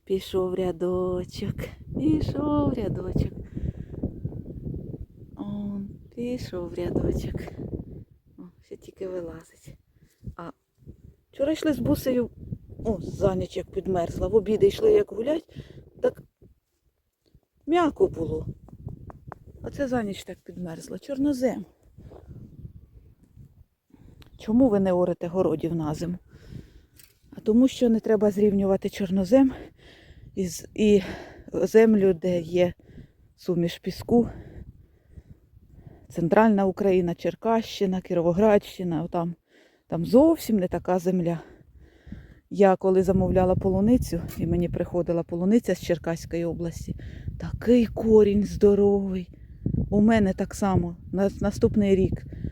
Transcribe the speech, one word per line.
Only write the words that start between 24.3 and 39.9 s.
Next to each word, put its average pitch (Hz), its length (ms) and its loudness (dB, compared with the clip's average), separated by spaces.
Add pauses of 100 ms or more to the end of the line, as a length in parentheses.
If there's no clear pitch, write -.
Чому 247 300 4
ви 202 120 2
не 190 120 2
орете 175 340 0
городів 165 480 0
на 156 200 -2
зиму? 175 240 -6 (1160)
А - 40 -16
тому 240 280 4
що 247 200 2
не 226 120 4
треба 214 300 2
зрівнювати 196 580 2
чорнозем 196 640 4 (840)
із, 185 400 -6
і 208 280 4 (500)
землю, 208 600 2
де 175 260 -2
є 175 320 0 (640)
суміш 170 420 -4
піску. 226 500 -2 (1800)
Центральна 196 580 4
Україна, 185 480 2
Черкащина, 196 840 -2
Кіровоградщина, 175 1040 2
отам, 170 300 -4 (540)
там 165 180 -4